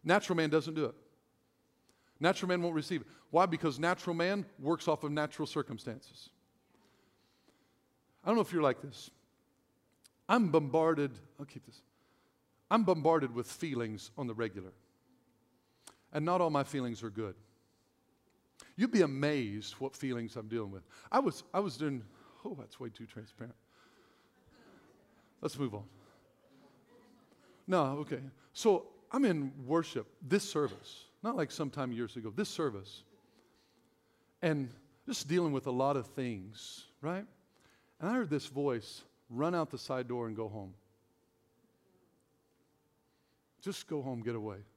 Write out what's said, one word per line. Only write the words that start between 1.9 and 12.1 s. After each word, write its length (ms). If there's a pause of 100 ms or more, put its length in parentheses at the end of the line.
Natural 300
man 140
won't 120
receive 280
it. 40 (240)
Why? 160
Because 320
natural 360
man 300 (140)
works 300
off 160
of 60
natural 360
circumstances. 840 (1900)
I 40
don't 80
know 60
if 100
you're 100
like 200
this. 280 (1160)
I'm 200
bombarded, 640 (260)
I'll 80
keep 200
this. 140 (920)